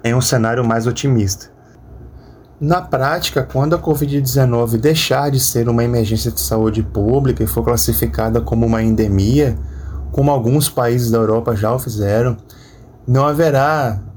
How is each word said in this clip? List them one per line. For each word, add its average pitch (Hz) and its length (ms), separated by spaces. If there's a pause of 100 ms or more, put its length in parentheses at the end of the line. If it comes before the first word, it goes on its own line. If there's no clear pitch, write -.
em 117 80
um 127 80
cenário 117 420
mais 113 240
otimista. 120 640 (1080)
Na 165 200
prática, 147 600
quando 143 320
a 170 40
covid 143 420
dezenove 120 580
deixar 143 540
de 131 80
ser 120 280
uma 117 140
emergência 117 480
de - 100
saúde 110 400
pública 113 640
e 110 60
for 117 160
classificada 113 760
como 117 240
uma 113 200
endemia, 110 760 (540)
como 143 180
alguns 139 380
países 120 420
da 113 80
Europa 113 380
já 107 180
o 131 60
fizeram, 110 560 (680)
não 131 220
haverá 147 760 (160)